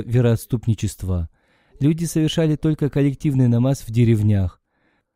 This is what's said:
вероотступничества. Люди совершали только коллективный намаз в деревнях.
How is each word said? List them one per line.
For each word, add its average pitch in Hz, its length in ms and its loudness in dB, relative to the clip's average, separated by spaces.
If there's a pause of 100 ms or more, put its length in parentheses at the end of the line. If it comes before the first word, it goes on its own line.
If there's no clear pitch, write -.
вероотступничества. 110 1200 -2 (500)
Люди 160 260 0
совершали 156 500 0
только 151 340 -2
коллективный 139 580 0
намаз 123 400 0
в 113 40 -10
деревнях. 107 680 2 (560)